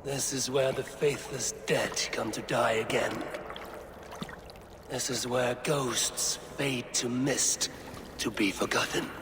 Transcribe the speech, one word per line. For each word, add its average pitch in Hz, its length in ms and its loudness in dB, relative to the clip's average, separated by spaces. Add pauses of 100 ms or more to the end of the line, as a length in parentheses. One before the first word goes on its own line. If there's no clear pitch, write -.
This 139 280 0
is 131 180 0
where 131 220 4
the 131 120 0
faithless - 680 0 (120)
dead - 260 2 (200)
come - 200 -2
to - 120 -4
die - 300 4
again. - 380 2 (1800)
This 127 200 -2
is 123 180 0
where 123 360 4
ghosts - 760 2 (200)
fade 131 360 0
to - 160 0
mist, 127 600 2 (500)
to - 120 0
be 101 200 4
forgotten. - 580 0 (120)